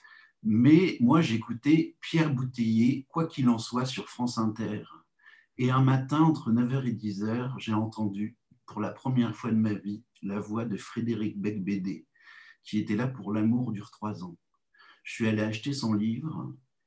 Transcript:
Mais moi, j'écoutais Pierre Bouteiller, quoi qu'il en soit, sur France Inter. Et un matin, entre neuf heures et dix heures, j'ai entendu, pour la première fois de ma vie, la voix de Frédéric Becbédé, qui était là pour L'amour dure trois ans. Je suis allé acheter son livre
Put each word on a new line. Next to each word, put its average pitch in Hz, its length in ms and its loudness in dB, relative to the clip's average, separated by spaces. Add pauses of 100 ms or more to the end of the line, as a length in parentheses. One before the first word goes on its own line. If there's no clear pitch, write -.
(420)
Mais 139 600 6
moi, 147 200 8
j'écoutais 117 800 0
Pierre 156 340 2
Bouteiller, 120 760 2
quoi 165 180 -2
qu'il 127 220 0
en 117 80 2
soit, 123 280 -4
sur - 220 -8
France 120 300 -4
Inter. 107 460 -4 (720)
Et 127 120 0
un 131 120 4
matin, 131 400 4
entre 143 300 4
neuf 123 220 2
heures 135 120 -2
et 117 80 -2
dix 101 300 -6
heures, 120 360 -4
j'ai 110 140 -4
entendu, 107 640 -4 (280)
pour - 140 -10
la 104 120 -4
première 120 440 -2
fois - 160 -6
de 110 60 2
ma 110 160 2
vie, 104 280 -6 (200)
la 98 180 -6
voix 104 240 -6
de 101 140 -6
Frédéric 110 640 -4
Becbédé, 95 680 -4 (560)
qui 107 160 -4
était 107 160 -2
là 123 120 -2
pour 104 260 -8
L'amour 113 400 0
dure 101 180 -12
trois 101 320 -10
ans. 87 140 -14 (680)
Je - 100 -14
suis 113 140 -2
allé 107 140 0
acheter 110 320 -4
son 113 200 -2
livre 127 600 -4 (340)